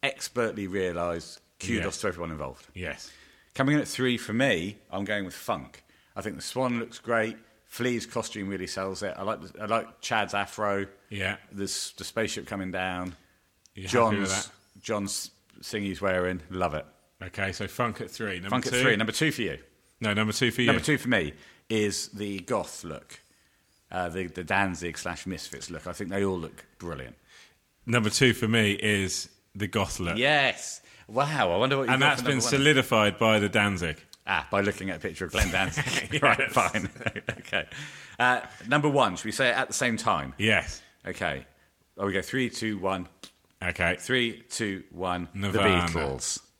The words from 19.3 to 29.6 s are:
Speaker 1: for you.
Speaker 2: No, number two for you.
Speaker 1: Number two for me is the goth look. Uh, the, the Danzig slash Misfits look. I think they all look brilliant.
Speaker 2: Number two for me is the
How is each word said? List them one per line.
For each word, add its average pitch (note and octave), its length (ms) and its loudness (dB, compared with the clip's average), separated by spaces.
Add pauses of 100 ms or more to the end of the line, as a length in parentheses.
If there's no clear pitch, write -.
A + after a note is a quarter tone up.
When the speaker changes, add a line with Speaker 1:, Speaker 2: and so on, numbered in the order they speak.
Speaker 1:
for - 100 -4
you. D#2+ 160 -2 (440)
Speaker 2:
No, G#2+ 120 2
number G#2+ 200 2
two A#2+ 180 2
for B2+ 100 -2
you. A#2 60 4
Speaker 1:
Number A2+ 160 4
two D3+ 140 2
for - 100 -4
me F#2 260 2 (360)
is G#2 400 0
the G2+ 320 -6
goth G2 420 -4
look. - 380 -12 (680)
Uh, F2+ 180 -2
the, F2+ 180 -4
the F2 160 -8
Danzig F2 540 0
slash F2 280 -6
Misfits E2 440 -8
look. D#2+ 180 -10
I F2+ 60 -8
think F#2+ 160 -8
they G2 160 0
all F#2+ 120 0
look - 280 -10 (140)
brilliant. C2+ 360 -10 (720)
Speaker 2:
Number A#2 240 4
two B2 240 6
for A2+ 140 0
me G#2+ 260 6
is G2 560 0 (240)
the G2+ 140 -4